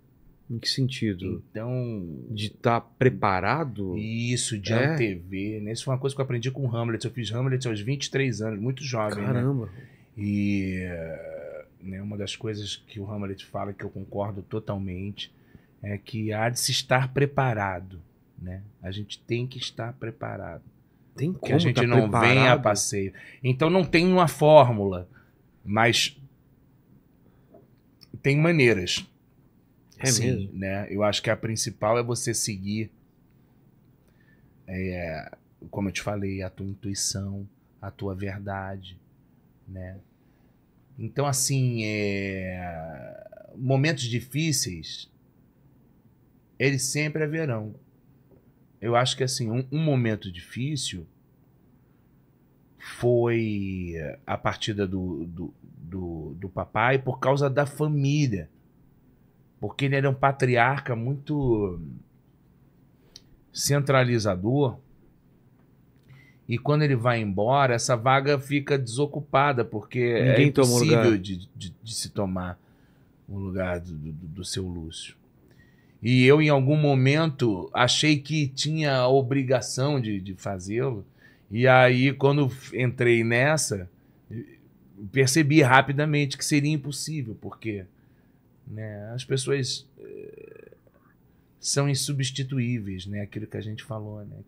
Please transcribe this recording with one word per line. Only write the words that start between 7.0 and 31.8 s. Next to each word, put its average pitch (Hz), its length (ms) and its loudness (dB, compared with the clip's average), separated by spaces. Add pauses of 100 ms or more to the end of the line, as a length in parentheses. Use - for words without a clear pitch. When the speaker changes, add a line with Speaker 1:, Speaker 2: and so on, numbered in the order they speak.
Speaker 2:
Eu 110 60 -4
fiz 107 220 -8
Hamlet 127 340 -2
aos 107 140 -4
vinte 139 240 -4
e - 60 -10
três 131 300 0
anos, 110 180 -4
muito 131 240 -4
jovem, 107 360 -4
né? 123 140 -2
Speaker 1:
Caramba. 123 360 -2 (480)
Speaker 2:
E, 101 680 0
eh, 80 840 -10 (160)
né, 95 200 -10
uma 104 160 -8
das 98 180 -8
coisas 104 420 -8
que - 220 -18
o 98 120 -8
Hamlet 98 340 -8
fala, 98 280 -8
que - 100 -14
eu 101 60 -8
concordo 98 520 -6
totalmente, 98 920 -8 (500)
é 101 140 -6
que 110 340 -6
há 107 180 0
de 123 100 -4
se - 120 -2
estar 131 420 0
preparado, 101 840 0 (420)
né? 90 200 -10 (200)
A 92 80 -8
gente 101 300 -10
tem 120 260 -4
que 127 140 -12
estar 117 340 -8
preparado. 107 680 -10 (520)
Speaker 1:
Tem 165 180 -2
Speaker 2:
Porque - 140 -8
a - 100 -4
Speaker 1:
como - 20 8
Speaker 2:
gente 156 160 4
Speaker 1:
tá 120 100 4
Speaker 2:
não 120 180 6
vem 107 40 2
a 110 140 4
Speaker 1:
preparado? 123 420 6
Speaker 2:
passeio. 101 500 0 (300)
Então 127 260 2
não 185 140 4
tem 165 240 4
uma 180 220 6
fórmula, 117 800 8 (540)
mas 110 540 2 (2000)
tem 139 140 2
maneiras. 131 680 2 (920)
Speaker 1:
É - 120 -6
Speaker 2:
Sim, 120 140 2
Speaker 1:
mesmo? 101 280 -2
Speaker 2:
né? 95 380 -6
Eu 98 100 -2
acho 104 220 2
que 117 80 0
a 107 40 4
principal 110 640 -2